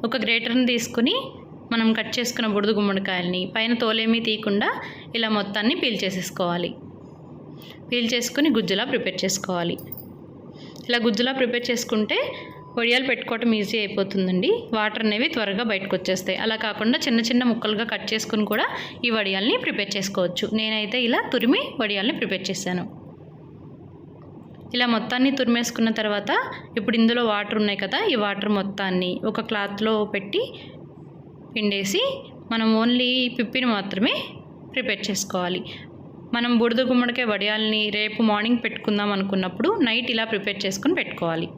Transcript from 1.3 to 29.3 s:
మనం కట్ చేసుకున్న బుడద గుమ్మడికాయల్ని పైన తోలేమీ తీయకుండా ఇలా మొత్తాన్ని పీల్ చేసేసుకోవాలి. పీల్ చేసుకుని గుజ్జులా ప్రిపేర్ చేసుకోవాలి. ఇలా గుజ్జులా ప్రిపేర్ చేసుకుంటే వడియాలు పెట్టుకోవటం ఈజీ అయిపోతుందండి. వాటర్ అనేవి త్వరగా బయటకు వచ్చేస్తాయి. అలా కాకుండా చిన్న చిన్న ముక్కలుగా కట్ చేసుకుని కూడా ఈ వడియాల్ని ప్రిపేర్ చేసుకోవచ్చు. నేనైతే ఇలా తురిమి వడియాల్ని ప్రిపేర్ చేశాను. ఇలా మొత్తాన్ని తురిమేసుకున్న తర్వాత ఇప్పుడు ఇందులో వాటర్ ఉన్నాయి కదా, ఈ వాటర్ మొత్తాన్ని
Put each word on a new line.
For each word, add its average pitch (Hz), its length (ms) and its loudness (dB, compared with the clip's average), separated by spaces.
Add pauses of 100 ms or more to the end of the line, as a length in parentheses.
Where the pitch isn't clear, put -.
మనం 226 160 4 (120)
కట్ 220 180 -4
చేసుకున్న 233 380 0
బుడద 208 240 4
గుమ్మడికాయల్ని 185 640 0 (120)
పైన 226 160 2 (120)
తోలేమీ 226 440 2
తీయకుండా 214 420 2 (480)
ఇలా 226 200 0
మొత్తాన్ని 208 440 0
పీల్ 226 220 0
చేసేసుకోవాలి. 180 680 -2 (1160)
పీల్ 240 260 2
చేసుకుని 277 420 2
గుజ్జులా 196 340 0
ప్రిపేర్ 190 320 -2
చేసుకోవాలి. 175 540 0 (1080)
ఇలా 240 200 4
గుజ్జులా 247 320 2
ప్రిపేర్ 240 320 0
చేసుకుంటే 226 480 0 (580)
వడియాలు 240 300 2
పెట్టుకోవటం 233 500 0
ఈజీ 208 240 0
అయిపోతుందండి. 190 680 2 (260)
వాటర్ 214 320 0
అనేవి 214 280 2
త్వరగా 214 360 0
బయటకు 196 260 0
వచ్చేస్తాయి. 185 480 0
అలా 220 200 0
కాకుండా 220 400 2
చిన్న 233 240 4
చిన్న 247 220 4
ముక్కలుగా 214 420 0
కట్ 202 200 -4
చేసుకుని 220 380 0
కూడా 233 160 2 (400)
ఈ - 100 2
వడియాల్ని 202 380 2 (100)
ప్రిపేర్ 196 320 -2
చేసుకోవచ్చు. 185 480 -2 (140)
నేనైతే 220 480 0
ఇలా 277 140 4 (120)
తురిమి 262 300 4 (180)
వడియాల్ని 208 380 0
ప్రిపేర్ 185 320 -2
చేశాను. 180 340 -2 (1900)
ఇలా 247 180 4
మొత్తాన్ని 247 360 2 (100)
తురిమేసుకున్న 233 500 2 (100)
తర్వాత 208 300 0 (480)
ఇప్పుడు 220 220 0
ఇందులో 240 320 6
వాటర్ 208 300 0
ఉన్నాయి 202 220 0
కదా, 254 160 0 (120)
ఈ 254 120 2
వాటర్ 202 260 0 (100)
మొత్తాన్ని 185 520 0 (200)